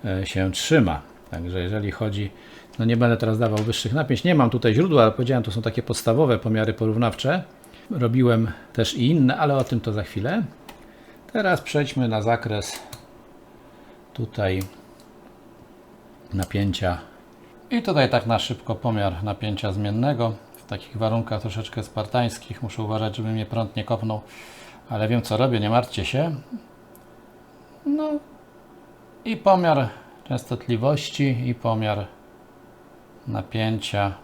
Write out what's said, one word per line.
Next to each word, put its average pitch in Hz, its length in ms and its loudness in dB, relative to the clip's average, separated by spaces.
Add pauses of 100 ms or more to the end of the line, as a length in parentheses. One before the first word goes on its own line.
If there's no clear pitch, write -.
e, 95 220 -2
się 95 240 0
trzyma. 92 500 4 (300)
Także 87 300 -6
jeżeli 101 300 -2
chodzi, 101 400 -4 (480)
no, 113 60 0
nie 117 120 4
będę 117 200 4
teraz 110 220 0
dawał 110 200 2
wyższych 110 340 -2
napięć, 127 320 0
nie 175 100 4
mam 131 160 6
tutaj 117 240 2
źródła, 147 280 6
ale 110 100 6
powiedziałem, 123 300 0
to 107 100 -4
są 113 100 -4
takie 113 200 -2
podstawowe 120 560 2
pomiary 110 360 0
porównawcze. 117 680 0 (480)
Robiłem 120 600 4 (220)
też 113 220 0
i 123 120 2
inne, 143 300 6
ale 143 200 2
o 131 80 2
tym 120 160 -2
to 110 120 -4
za 104 100 -2
chwilę. 139 400 -2 (920)
Teraz 196 280 0
przejdźmy 135 480 -2
na 107 140 0
zakres 107 560 -2 (1400)
tutaj 98 480 -2 (1700)
napięcia. 95 640 -2 (720)
I 233 120 0
tutaj 151 280 2
tak 110 160 0
na 113 120 2
szybko - 360 -4
pomiar 101 480 -2
napięcia 104 500 -4
zmiennego. 113 640 0 (220)
W - 100 -20
takich - 300 -10
warunkach 110 440 0
troszeczkę 107 420 -6
spartańskich - 800 -4
muszę 113 200 -6
uważać, 110 340 -2
żeby 110 120 -4
mnie 110 180 -2
prąd 113 300 -4
nie 107 80 -4
kopnął, 110 360 -2 (680)
ale 107 200 -2
wiem, 117 140 2
co 107 140 -2
robię, 120 240 4
nie 104 100 0
martwcie 117 340 0
się. 151 300 0 (1500)
No 302 240 0 (1120)
i 226 120 -4
pomiar 170 520 4 (360)
częstotliwości, 127 1200 -2
i 120 60 0
pomiar 107 520 -2 (1200)
napięcia. 107 960 -2